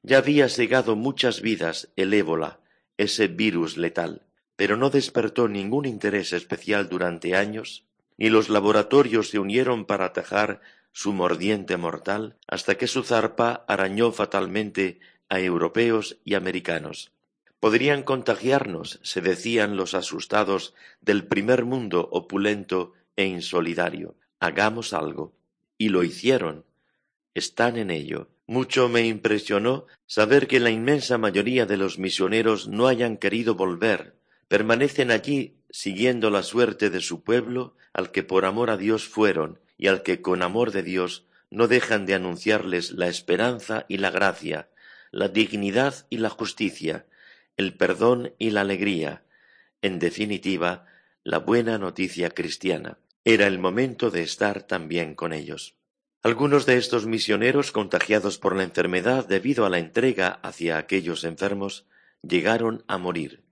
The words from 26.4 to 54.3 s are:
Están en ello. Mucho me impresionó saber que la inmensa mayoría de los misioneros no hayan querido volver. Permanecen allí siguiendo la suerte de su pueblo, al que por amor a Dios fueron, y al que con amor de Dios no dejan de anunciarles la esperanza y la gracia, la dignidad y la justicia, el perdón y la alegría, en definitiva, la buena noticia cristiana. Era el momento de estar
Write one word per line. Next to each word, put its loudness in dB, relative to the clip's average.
Están 0
en -4
ello. -6
Mucho 2
me 2
impresionó 0
saber 4
que 4
la 4
inmensa 0
mayoría 2
de 0
los -2
misioneros 0
no 2
hayan 0
querido -2
volver. -2
Permanecen 2
allí 0
siguiendo 0
la 0
suerte 2
de -4
su -8
pueblo, -2
al -4
que -2
por 2
amor 0
a 0
Dios 0
fueron, 0
y 2
al 2
que -2
con 0
amor 0
de -4
Dios -4
no 2
dejan 2
de 2
anunciarles -2
la -2
esperanza -2
y -6
la 0
gracia, -2
la -2
dignidad 0
y -6
la -2
justicia, -6
el -2
perdón 2
y 0
la 0
alegría, -2
en -2
definitiva, -2
la -2
buena 0
noticia -4
cristiana. -6
Era 6
el 0
momento -2
de -2
estar -2